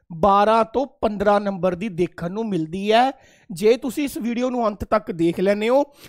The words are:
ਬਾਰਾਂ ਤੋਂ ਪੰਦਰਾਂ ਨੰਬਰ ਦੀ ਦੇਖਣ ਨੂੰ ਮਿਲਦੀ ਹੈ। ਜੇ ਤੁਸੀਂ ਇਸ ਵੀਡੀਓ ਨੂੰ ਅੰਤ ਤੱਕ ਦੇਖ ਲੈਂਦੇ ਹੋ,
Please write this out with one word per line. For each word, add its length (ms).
ਬਾਰਾਂ 520
ਤੋਂ 220
ਪੰਦਰਾਂ 540
ਨੰਬਰ 340
ਦੀ 140
ਦੇਖਣ 420
ਨੂੰ 180
ਮਿਲਦੀ 440
ਹੈ। 200
ਜੇ 240
ਤੁਸੀਂ 280
ਇਸ 140
ਵੀਡੀਓ 320
ਨੂੰ 180
ਅੰਤ 160
ਤੱਕ 280
ਦੇਖ 280
ਲੈਂਦੇ 280
ਹੋ, 140